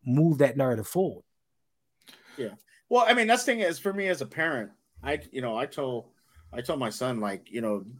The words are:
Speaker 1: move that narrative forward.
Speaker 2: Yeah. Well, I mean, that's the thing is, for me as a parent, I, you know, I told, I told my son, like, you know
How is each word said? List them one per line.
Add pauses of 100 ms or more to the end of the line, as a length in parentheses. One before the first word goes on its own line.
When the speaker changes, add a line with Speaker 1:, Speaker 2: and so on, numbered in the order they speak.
Speaker 1:
move
that
narrative
forward. (1120)
Speaker 2:
Yeah. (400)
Well,
I
mean,
that's
the
thing
is,
for
me
as
a
parent, (320)
I, (120)
you
know,
I
told, (440)
I
told
my
son,
like,
you
know (140)